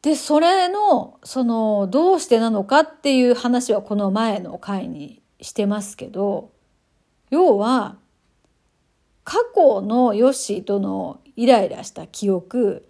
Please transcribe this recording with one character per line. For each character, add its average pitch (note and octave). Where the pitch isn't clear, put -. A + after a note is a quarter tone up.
で、 D4+
そ D4+
れ F4+
の、 G4
そ C4
の、 A3
ど E4+
う D#4+
し -
て A3+
な A3+
の G#3
か C4+
っ D4+
て C4+
い B3
う A#3+
話 B3
は G3+
こ G#3
の G3+
前 G#3+
の F3+
回 G3+
に D3
し -
て G3+
ま G#3
す G3+
け -
ど、 G3
要 D4
は、 A3+
過 -
去 C4+
の A3+
ヨ B3
シ G#3
と G3+
の F#3+
イ A#3
ラ B3
イ F3
ラ -
し -
た E3
記 -
憶 F#3+